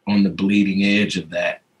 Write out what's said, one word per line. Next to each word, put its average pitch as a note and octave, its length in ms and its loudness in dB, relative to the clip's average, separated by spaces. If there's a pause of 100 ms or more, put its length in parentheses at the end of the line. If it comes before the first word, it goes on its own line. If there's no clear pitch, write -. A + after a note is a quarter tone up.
on G2+ 180 2
the F#2+ 60 2
bleeding G2 540 0
edge G2+ 320 0
of D#2+ 140 -8
that. - 320 -6 (180)